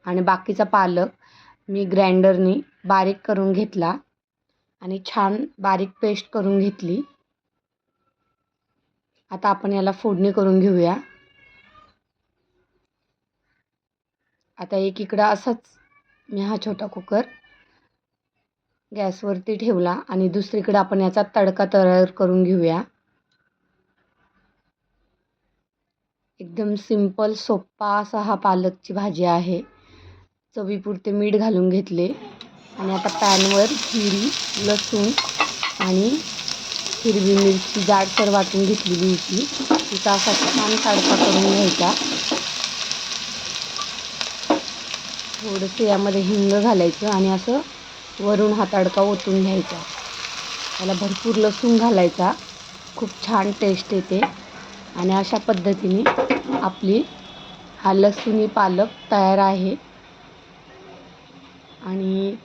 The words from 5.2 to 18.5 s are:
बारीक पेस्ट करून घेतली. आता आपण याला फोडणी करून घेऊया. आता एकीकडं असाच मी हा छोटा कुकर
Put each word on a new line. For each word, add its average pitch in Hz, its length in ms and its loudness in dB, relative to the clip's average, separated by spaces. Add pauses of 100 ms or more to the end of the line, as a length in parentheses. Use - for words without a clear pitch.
बारीक 190 300 0 (120)
पेस्ट 208 300 -2
करून 196 280 0
घेतली. 196 420 -2 (2250)
आता 196 180 -2
आपण 196 240 -2
याला 196 200 0
फोडणी 196 380 0
करून 190 280 4
घेऊया. 180 360 4 (3750)
आता 185 200 -4
एकीकडं 196 460 -2
असाच 214 520 -2 (520)
मी 202 140 -4
हा 208 180 -2
छोटा 208 280 -8
कुकर 202 360 -2 (1700)